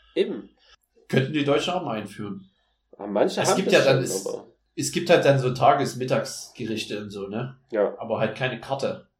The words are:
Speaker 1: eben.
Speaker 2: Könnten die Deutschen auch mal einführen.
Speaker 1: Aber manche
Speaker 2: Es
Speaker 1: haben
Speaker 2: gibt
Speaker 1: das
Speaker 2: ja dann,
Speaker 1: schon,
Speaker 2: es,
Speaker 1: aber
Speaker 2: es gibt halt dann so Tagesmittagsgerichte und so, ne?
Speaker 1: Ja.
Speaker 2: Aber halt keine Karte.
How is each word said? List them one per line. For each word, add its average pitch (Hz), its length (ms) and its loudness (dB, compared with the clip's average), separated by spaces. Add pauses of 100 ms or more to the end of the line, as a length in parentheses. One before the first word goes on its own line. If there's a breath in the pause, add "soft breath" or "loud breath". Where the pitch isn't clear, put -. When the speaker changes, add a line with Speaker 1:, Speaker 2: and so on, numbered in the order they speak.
(160)
Speaker 1:
eben. 120 340 -2 (580 soft breath)
Speaker 2:
Könnten 135 260 0
die 143 120 0
Deutschen 151 280 0
auch 180 100 -4
mal 113 180 -6
einführen. 98 480 -12 (480)
Speaker 1:
Aber 104 100 -12
manche 127 340 2
Speaker 2:
Es 180 100 2
Speaker 1:
haben 202 60 4
Speaker 2:
gibt 190 140 0
Speaker 1:
das 151 140 6
Speaker 2:
ja 135 80 6
dann, - 40 6
Speaker 1:
schon, - 60 0
Speaker 2:
es, - 240 -4
Speaker 1:
aber - 200 -8 (280)
Speaker 2:
es 139 160 -4
gibt - 180 -2
halt 165 140 8
dann 139 160 6
so 127 140 0
Tagesmittagsgerichte 123 1500 0
und 104 100 -12
so, 98 180 -10
ne? 117 300 -8 (140)
Speaker 1:
Ja. 104 280 0
Speaker 2:
Aber 110 200 -4
halt 107 160 0
keine 127 240 -4
Karte. - 480 -6 (120)